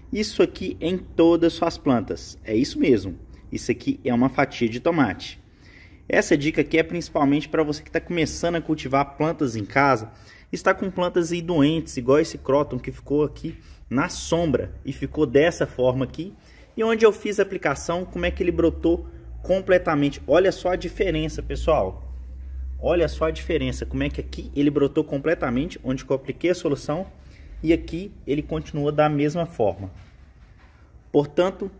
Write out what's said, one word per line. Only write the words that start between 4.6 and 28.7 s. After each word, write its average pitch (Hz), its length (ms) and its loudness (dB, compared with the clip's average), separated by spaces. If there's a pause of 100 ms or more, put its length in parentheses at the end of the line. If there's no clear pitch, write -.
de 117 120 -6
tomate. 143 600 0 (680)
Essa 180 300 4
dica 151 240 0
aqui 151 160 0
é 160 60 4
principalmente 156 680 -2
pra 160 140 0
você 147 200 -4
que - 80 -20
tá 165 120 -4
começando 170 540 -2
a 165 40 -2
cultivar 139 560 -2
plantas 151 400 -2
em 107 80 -4
casa, 127 480 2 (400)
está - 220 2
com 190 160 -4
plantas 175 420 0
aí 175 80 -2
doentes, 160 560 2
igual 131 240 4
esse 165 160 -2
cróton 139 420 0
que 131 140 -8
ficou 147 320 0
aqui 151 320 -6 (320)
na 143 220 0
sombra 147 640 0 (100)
e 135 80 -6
ficou 139 320 -2
dessa 147 420 4
forma 127 380 0
aqui. 165 300 -8 (420)
E 220 80 0
onde 226 180 2
eu 214 100 8
fiz 208 280 -2
a 196 40 4
aplicação, 175 600 -2
como 175 220 -4
é 180 40 0
que - 120 -4
ele 180 100 2
brotou 165 540 2 (360)
completamente. 180 840 2
Olha 175 260 6
só - 200 -2
a 165 40 0
diferença, 165 680 -4
pessoal. 135 680 0 (720)
Olha 160 220 4
só 160 200 -2
a 160 40 0
diferença, 131 560 -4
como 135 160 -4
é 147 80 -2
que - 100 -6
aqui - 360 -12
ele 143 120 4
brotou 143 360 2
completamente, 151 800 -2
onde 131 200 -4
que - 60 -8
eu 139 60 4
apliquei 135 340 -2
a 180 40 2
solução, 156 520 -4 (560)
e 160 100 2
aqui 165 380 -2 (160)
ele 147 160 -2
continua 151 480 -4